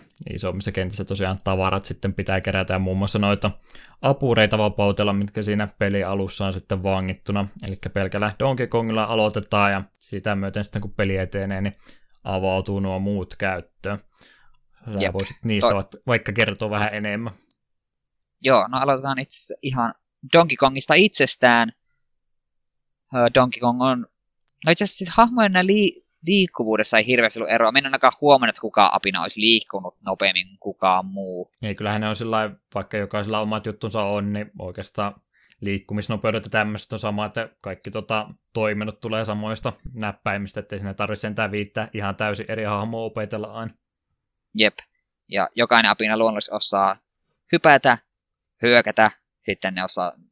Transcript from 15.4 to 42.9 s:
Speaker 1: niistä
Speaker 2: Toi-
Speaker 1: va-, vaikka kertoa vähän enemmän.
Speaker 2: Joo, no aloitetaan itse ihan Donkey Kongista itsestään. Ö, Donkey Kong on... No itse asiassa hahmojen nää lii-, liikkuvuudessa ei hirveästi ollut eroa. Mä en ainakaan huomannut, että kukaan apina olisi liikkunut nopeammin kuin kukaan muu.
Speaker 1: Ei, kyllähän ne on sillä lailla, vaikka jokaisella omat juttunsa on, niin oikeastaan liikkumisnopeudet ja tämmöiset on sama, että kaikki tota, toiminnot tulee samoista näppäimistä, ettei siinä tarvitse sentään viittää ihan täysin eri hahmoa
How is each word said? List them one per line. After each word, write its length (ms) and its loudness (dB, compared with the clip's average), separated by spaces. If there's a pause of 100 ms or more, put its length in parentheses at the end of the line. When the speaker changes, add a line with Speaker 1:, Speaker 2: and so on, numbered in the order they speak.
Speaker 1:
niistä 260 2
Speaker 2:
Toi- 120 2
Speaker 1:
va-, 60 -10 (180)
vaikka 260 0
kertoa 380 0
vähän 240 -2
enemmän. 380 -6 (1080)
Speaker 2:
Joo, 280 4
no 120 -2
aloitetaan 380 -2
itse 440 -10
ihan 320 -2 (380)
Donkey 240 6
Kongista 380 2
itsestään. 800 4 (1400)
Ö, 200 4
Donkey 260 4
Kong 220 0
on... 240 0 (580)
No 80 4
itse 120 0
asiassa 320 -8
hahmojen 360 4
nää 140 2
lii-, 380 2 (220)
liikkuvuudessa 720 2
ei 80 2
hirveästi 320 2
ollut 120 -4
eroa. 220 4
Mä 60 6
en 60 0
ainakaan 360 4
huomannut, 340 6
että 60 -20
kukaan 340 4
apina 280 0
olisi 180 -6
liikkunut 600 2
nopeammin 440 0
kuin 140 -20
kukaan 460 0
muu. 440 -10 (120)
Speaker 1:
Ei, 120 -4
kyllähän 260 -4
ne 80 -2
on 80 -4
sillä 200 -4
lailla, 180 -2 (200)
vaikka 220 -6
jokaisella 440 -4
omat 260 -4
juttunsa 380 -4
on, 280 -2
niin 260 -6
oikeastaan 560 -8 (460)
liikkumisnopeudet 840 -4
ja 60 -14
tämmöiset 420 -2
on 60 -8
sama, 280 -4
että 220 -8 (120)
kaikki 300 -12
tota, 380 -4 (240)
toiminnot 480 -4
tulee 240 -4
samoista 480 -6 (220)
näppäimistä, 680 -6
ettei 180 -10
siinä 160 -8
tarvitse 260 -4
sentään 300 -4
viittää 440 -6
ihan 220 -6
täysin 320 -4
eri 160 -6
hahmoa 400 -4